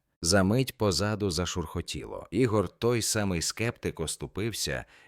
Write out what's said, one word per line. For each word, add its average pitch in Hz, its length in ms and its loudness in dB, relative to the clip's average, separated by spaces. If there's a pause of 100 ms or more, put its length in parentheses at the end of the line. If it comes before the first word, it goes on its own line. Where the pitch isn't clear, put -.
(220)
За 92 220 6
мить 123 340 2
позаду 101 520 0
зашурхотіло. 90 1000 -4
Ігор, 104 380 2
той 117 340 0
самий 98 400 0
скептик, - 580 -4
оступився 76 840 -4 (240)